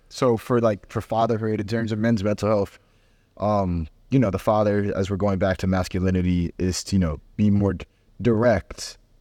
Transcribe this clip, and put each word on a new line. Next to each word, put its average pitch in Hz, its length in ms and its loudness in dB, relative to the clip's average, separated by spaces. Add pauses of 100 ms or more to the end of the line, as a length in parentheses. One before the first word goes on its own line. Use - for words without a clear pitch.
so 120 280 2
for, 120 240 0
like, 110 280 0
for 110 120 -4
fatherhood 110 580 -2
in 101 80 -6
terms 113 240 -2
of 110 80 -2
men's 113 240 2
mental 104 240 0
health, 104 320 0 (580)
um, 95 500 -2 (240)
you 135 80 4
know, 110 100 2
the 95 100 -2
father, 104 560 0
as 95 140 -2
we're 98 80 -2
going 98 220 0
back 95 180 0
to 95 100 -4
masculinity, 90 920 0
is 90 260 -2
to, - 100 -4
you 95 40 4
know, 78 200 0 (160)
be 104 140 2
more 101 240 2
d-, - 120 -10 (360)
direct, 110 800 0 (220)